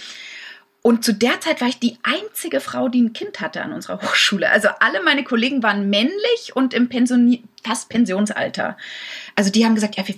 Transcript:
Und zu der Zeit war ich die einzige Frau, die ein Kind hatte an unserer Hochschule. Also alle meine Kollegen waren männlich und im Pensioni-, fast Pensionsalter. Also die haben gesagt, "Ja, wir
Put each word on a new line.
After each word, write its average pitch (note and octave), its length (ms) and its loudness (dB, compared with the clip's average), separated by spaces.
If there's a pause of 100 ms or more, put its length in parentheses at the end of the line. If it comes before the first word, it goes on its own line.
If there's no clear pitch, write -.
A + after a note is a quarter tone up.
(880)
Und A#3 160 4
zu A3+ 120 2
der B3+ 260 0
Zeit D#4 220 -2
war A#3+ 60 2
ich C4 100 -4
die A#3+ 240 0
einzige D#4+ 580 -4
Frau, B3+ 280 -2
die B3 120 2
ein A3+ 140 2
Kind - 260 -10
hatte - 220 -6
an D3+ 100 -6
unserer F#3 300 -8
Hochschule. - 480 0
Also G#3 180 4 (120)
alle B3 220 0
meine C#4+ 220 2
Kollegen B3+ 380 0
waren G3+ 260 0
männlich G4 680 0
und C4 200 0
im A#3+ 160 2
Pensioni-, A#3+ 520 4 (240)
fast - 220 -4
Pensionsalter. - 880 0 (580)
Also G3 160 2
die A3 140 4
haben A3+ 100 4
gesagt, G#3 220 0
"Ja, F#3+ 100 -4
wir G3 120 -6